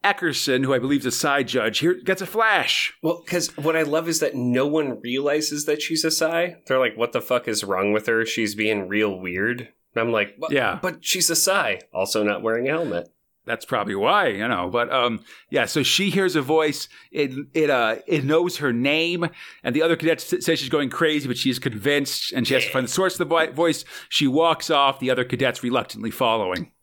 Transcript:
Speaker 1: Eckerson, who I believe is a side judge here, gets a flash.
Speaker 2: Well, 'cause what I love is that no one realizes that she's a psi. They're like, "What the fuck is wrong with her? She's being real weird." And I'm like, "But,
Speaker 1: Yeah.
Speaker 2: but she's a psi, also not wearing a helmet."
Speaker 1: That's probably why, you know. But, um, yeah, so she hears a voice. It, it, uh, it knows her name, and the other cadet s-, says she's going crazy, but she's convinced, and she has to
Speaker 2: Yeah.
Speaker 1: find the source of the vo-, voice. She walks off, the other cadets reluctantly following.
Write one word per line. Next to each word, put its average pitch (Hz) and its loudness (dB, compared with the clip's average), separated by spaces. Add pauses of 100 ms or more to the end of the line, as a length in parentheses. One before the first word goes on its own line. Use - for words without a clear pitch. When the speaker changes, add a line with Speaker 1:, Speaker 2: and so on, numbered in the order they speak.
Speaker 1:
Eckerson, 143 0
who 135 2
I 127 2
believe 139 0
is 139 -6
a 117 0
side 143 0
judge 113 0
here, 170 2
gets 190 -2
a 185 -6
flash. - 0
Speaker 2:
Well, 170 -2
'cause - -2
what 160 0
I 160 2
love 156 0
is 156 0
that 143 0
no 123 2
one 147 0
realizes 147 -2
that 151 0
she's 160 -2
a 160 2
psi. 170 0 (100)
They're 131 2
like, 110 2
"What 120 -2
the 117 0
fuck 123 -2
is 107 -2
wrong 98 0
with 107 0
her? 113 2
She's 110 -2
being 104 0
real 101 0
weird." 101 -4 (260)
And 117 0
I'm 117 0
like, 104 0
"But, 160 -4
Speaker 1:
Yeah. 120 2
Speaker 2:
but 180 -6
she's 175 0
a 165 0
psi, 160 0 (140)
also 98 0
not 104 0
wearing 117 0
a 139 0
helmet." 139 -4 (360)
Speaker 1:
That's 117 -6
probably 104 -2
why, 156 2
you 107 -2
know. 92 -2
But, 120 0
um, 120 0 (300)
yeah, 127 2
so 143 0
she 196 2
hears 185 2
a 143 4
voice. 156 0 (240)
It, 143 -2 (220)
it, 151 4
uh, 117 2 (100)
it 151 2
knows 165 2
her 143 0
name, 160 0 (380)
and 123 0
the 151 4
other 165 4
cadet 160 0
s-, - -4
says 160 2
she's 135 -6
going 147 0
crazy, 151 0
but 123 -4
she's 127 -2
convinced, 135 -2
and 123 -2
she 135 2
has 123 2
to - -4
Speaker 2:
Yeah. - -8
Speaker 1:
find 127 0
the - -8
source 185 0
of - -10
the 170 0
vo-, 160 0
voice. 160 0 (240)
She - 0
walks 156 2
off, 139 4
the 127 0
other 127 2
cadets 123 -2
reluctantly 117 -2
following. 101 0 (120)